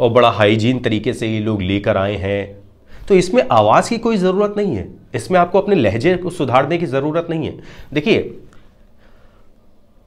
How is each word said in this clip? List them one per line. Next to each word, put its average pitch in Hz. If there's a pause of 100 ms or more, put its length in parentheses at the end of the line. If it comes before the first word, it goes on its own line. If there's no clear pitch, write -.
और 123
बड़ा 120
हाइजीन 110
तरीके 123
से 113
ये 110
लोग 107
लेकर 101
आए 101
हैं। 98 (420)
तो 202
इसमें 190 (100)
आवाज़ 117
की 233
कोई 226
ज़रूरत 190
नहीं 196
है, 85 (260)
इसमें 175
आपको 180
अपने 196
लहजे 120
को 175
सुधारने 143
की 170
ज़रूरत 151
नहीं 160
है। 82 (400)
देखिए 147 (1700)